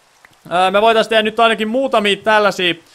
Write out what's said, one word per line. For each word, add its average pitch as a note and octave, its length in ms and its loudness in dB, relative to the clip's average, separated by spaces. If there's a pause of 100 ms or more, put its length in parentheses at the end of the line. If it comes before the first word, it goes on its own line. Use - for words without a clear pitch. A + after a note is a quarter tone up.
(520)
Öö, F#3 180 0
me G3+ 120 0
voitais A3 260 2
tehdä A3 140 0
nyt A3 180 -2
ainakin A3 280 0
muutamia A3 480 -2
tällaisia G3 580 0 (200)